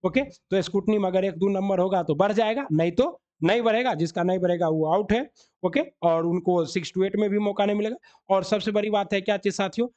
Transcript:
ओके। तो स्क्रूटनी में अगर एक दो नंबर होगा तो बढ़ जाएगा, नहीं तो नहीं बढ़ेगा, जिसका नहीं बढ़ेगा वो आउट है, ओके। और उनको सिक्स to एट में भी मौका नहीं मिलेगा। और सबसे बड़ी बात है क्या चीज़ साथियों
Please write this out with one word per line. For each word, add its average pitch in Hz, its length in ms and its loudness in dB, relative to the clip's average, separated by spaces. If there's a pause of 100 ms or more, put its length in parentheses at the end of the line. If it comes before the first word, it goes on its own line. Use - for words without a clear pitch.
ओके। 208 160 6
तो 196 400 -2
स्क्रूटनी 202 360 0
में 190 120 2
अगर 185 160 2
एक 185 80 -2
दो 175 140 0
नंबर 196 320 0
होगा 185 240 2
तो 151 120 0
बढ़ 196 160 2
जाएगा, 226 400 0
नहीं 165 200 2
तो 247 300 -2 (220)
नहीं 214 180 2
बढ़ेगा, 233 320 0
जिसका 165 300 -2
नहीं 185 160 0
बढ़ेगा 175 300 0
वो 156 240 0
आउट 202 180 0
है, 247 180 0 (340)
ओके। 185 160 0 (220)
और 165 240 2
उनको 175 400 0
सिक्स 160 320 -6
to 190 80 0
एट 196 100 -4
में 208 140 0
भी 202 100 0
मौका 202 260 0
नहीं 208 120 0
मिलेगा। 220 180 -4 (340)
और 190 140 2
सबसे 214 280 -2
बड़ी 208 180 -2
बात 208 240 -2
है 196 80 0
क्या 202 160 -2
चीज़ 196 160 -2
साथियों 208 420 -4